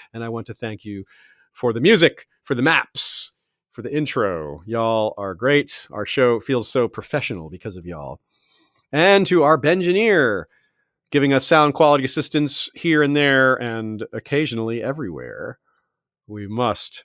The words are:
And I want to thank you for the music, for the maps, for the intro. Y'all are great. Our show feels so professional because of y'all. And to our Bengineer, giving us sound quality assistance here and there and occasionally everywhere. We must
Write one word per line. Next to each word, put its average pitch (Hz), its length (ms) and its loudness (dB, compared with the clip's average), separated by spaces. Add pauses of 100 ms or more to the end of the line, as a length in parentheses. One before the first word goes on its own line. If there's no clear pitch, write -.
(140)
And 117 100 -10
I 113 60 -8
want 113 180 -8
to 117 60 -14
thank 107 320 -10
you 101 180 -10 (480)
for 120 200 -2
the 110 80 -4
music, 165 480 4 (140)
for - 140 -6
the 120 80 0
maps, - 680 0 (400)
for 110 120 -14
the 120 120 -8
intro. 87 720 -4
Y'all 113 540 -2
are 98 160 -8
great. 139 560 0
Our 104 120 -8
show 120 360 2
feels 120 280 -2
so 120 200 0
professional 110 600 -8
because 90 300 -14
of 85 80 -16
y'all. 73 340 -12 (720)
And 190 360 4
to 175 160 4
our 151 160 4
Bengineer, 175 840 2 (640)
giving 139 200 4
us 135 140 2
sound 151 300 4
quality 147 300 4
assistance 147 680 -2
here 156 300 0
and 143 120 2
there 135 400 4
and 110 480 -6 (100)
occasionally 117 680 -4
everywhere. 87 800 -10 (640)
We 104 220 -12
must 110 580 -4